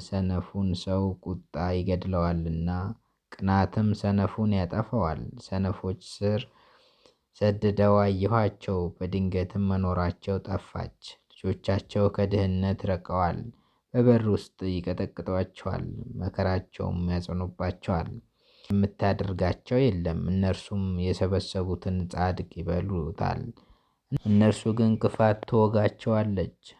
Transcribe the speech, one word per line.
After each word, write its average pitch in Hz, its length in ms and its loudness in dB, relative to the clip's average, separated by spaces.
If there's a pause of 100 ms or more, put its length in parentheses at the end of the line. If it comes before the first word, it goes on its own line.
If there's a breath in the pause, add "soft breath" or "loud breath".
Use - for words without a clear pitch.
ሰነፉን 92 760 -2
ሰው 95 260 -2 (180)
ቁጣ - 340 -8 (160)
ይገድለዋልና 87 960 0 (600)
ቅናትም 98 640 2
ሰነፉን 101 600 0
ያጠፋዋል። 95 680 -2 (200)
ሰነፎች 95 680 -4
ስር 104 320 0 (1000 soft breath)
ሰድደው 104 560 4
አየኋቸው፣ 101 840 2 (120)
በድንገትም 95 760 -2
መኖራቸው 92 760 0
ጠፋች። - 560 -8 (300)
ልጆቻቸው 98 800 -2
ከድህነት 98 760 0
ረቀዋል። 90 540 -2 (540 soft breath)
በበር 120 360 6
ውስጥ - 300 -2 (100)
ይቀጠቅጧቸዋል፣ 92 1200 -4 (300)
መከራቸውም 92 920 -2
ያጸኑባቸዋል። 90 1000 -4 (520 soft breath)
የምታደርጋቸው 98 1120 0
የለም፣ 87 500 2
እነርሱም 95 560 0 (160)
የሰበሰቡትን 92 1000 -2 (120)
ጻድቅ 90 460 -2
ይበሉታል። 87 840 -2 (800 soft breath)
እነርሱ 107 400 4 (120)
ግን 113 240 4
ክፋት 110 480 4
ትወጋቸዋለች፣ 107 1120 2 (220)